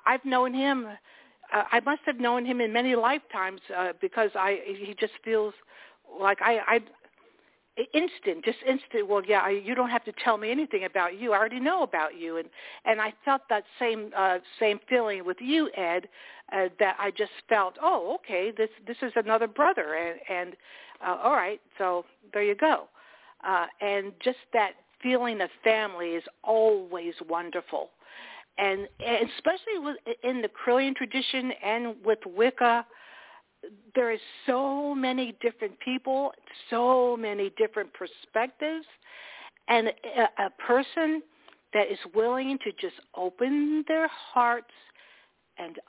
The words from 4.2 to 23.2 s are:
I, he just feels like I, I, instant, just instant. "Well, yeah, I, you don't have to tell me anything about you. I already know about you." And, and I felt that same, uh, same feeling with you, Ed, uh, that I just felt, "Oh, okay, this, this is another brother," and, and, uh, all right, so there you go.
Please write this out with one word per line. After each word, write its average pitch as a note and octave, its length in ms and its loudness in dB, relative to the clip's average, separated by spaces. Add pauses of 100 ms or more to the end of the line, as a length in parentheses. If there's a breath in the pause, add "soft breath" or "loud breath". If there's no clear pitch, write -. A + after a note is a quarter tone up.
I, G3 300 0
he G3 340 -8
just G#3+ 140 -2 (100)
feels G#3+ 320 0 (680 loud breath)
like G3 200 4
I, A3+ 260 4
I, A#3 120 6 (1120 soft breath)
instant, D4+ 520 -2
just A3 220 -2
instant. A#3+ 400 0
"Well, G3+ 200 2
yeah, G3+ 140 4
I, F#3+ 80 2
you G3+ 260 -2
don't B3 140 0
have A#3+ 160 -2
to G#3+ 80 -12 (100)
tell A3+ 140 4
me G#3+ 140 -4
anything B3 340 -2
about F3+ 340 -2
you. A3+ 140 0
I G3+ 40 6
already A3 220 2
know D#4+ 240 0
about D#3+ 340 -2
you." E3 200 -6
And, D#3+ 100 -6 (380 loud breath)
and G#3+ 160 2
I G#3+ 120 -4 (120)
felt C4+ 240 2
that G#3 140 0 (160)
same, A3 360 -2
uh, F#3+ 220 4 (220)
same G#3 280 2
feeling G#3+ 380 0
with F3+ 160 -2
you, C#4+ 340 0
Ed, F3+ 320 -2 (460 loud breath)
uh, F#3+ 160 0 (100)
that F#3+ 200 4
I G3+ 120 -2
just G3+ 200 -4 (180)
felt, G3 320 2
"Oh, D4 400 2
okay, G3+ 340 -4
this, A3 140 0 (180)
this A#3 140 -10
is B3 140 -4
another A3 320 2
brother," G#3+ 480 2
and, E3 240 -4 (100)
and, F3+ 260 -6 (500 loud breath)
uh, F3+ 180 0
all C4 100 4
right, G#3 260 0 (180)
so F3+ 280 0 (280)
there G#3 100 0
you G3+ 120 2
go. G#3+ 320 2 (580 loud breath)